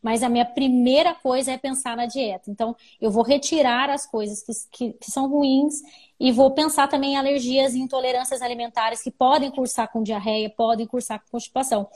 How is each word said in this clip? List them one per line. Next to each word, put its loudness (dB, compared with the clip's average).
Mas 0
a 0
minha 2
primeira 2
coisa -2
é -6
pensar -6
na -4
dieta. -6
Então, -4
eu 0
vou 4
retirar 2
as -4
coisas -6
que, -10
que, -6
que -16
são -2
ruins 2
e 4
vou 6
pensar 2
também 0
em 0
alergias 0
e -2
intolerâncias -2
alimentares -4
que -8
podem 4
cursar -4
com -2
diarreia, -2
podem 0
cursar -6
com -20
constipação. -4